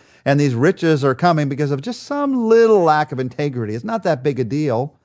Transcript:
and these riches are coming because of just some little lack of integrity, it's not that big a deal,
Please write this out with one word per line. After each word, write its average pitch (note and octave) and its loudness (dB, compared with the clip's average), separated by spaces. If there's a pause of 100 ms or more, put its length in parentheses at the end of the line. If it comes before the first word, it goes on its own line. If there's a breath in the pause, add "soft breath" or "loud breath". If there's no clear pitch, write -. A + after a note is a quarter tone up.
(260 soft breath)
and C#3 2
these C#3+ 2
riches D#3+ 2
are C3+ 2
coming D#3 2
because C#3 -4
of C#3 -4
just A#3 -10
some C#4 -2
little A3+ 6
lack D3+ 2
of B2+ -4
integrity, B2 -6
it's A#2+ -8
not A3 -6
that D3 -2
big C3+ -2
a C3 0
deal, C3+ -2